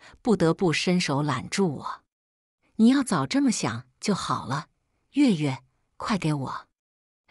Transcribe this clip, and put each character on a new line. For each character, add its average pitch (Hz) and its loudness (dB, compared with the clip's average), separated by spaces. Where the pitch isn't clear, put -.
不 214 2
得 165 2
不 170 0
伸 180 0
手 143 -2
揽 143 -4
住 180 0
我。 - -10
你 220 6
要 269 4
早 151 -2
这 285 0
么 254 4
想 117 -4
就 202 -2
好 - -4
了， 143 -6
月 262 4
月， 147 -2
快 - -4
给 160 -2
我！ 135 -6